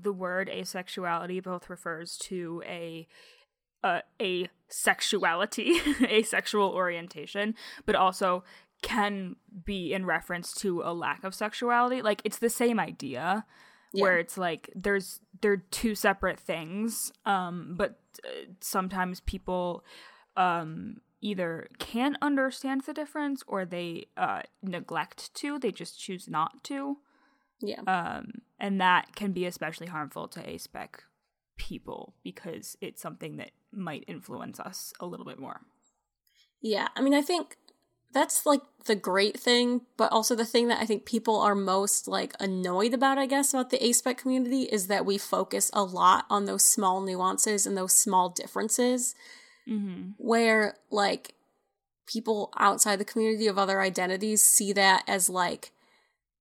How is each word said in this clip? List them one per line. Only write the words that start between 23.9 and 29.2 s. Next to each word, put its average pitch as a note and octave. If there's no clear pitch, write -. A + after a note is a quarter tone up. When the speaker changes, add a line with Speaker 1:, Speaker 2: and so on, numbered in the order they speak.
Speaker 1:
uh, G2
neglect E3+
to, D4
they A#3
just -
choose F#3
not D#3+
to. C#4
Speaker 2:
Yeah. G3+
Speaker 1:
Um, -
and G3
that F3+
can G3+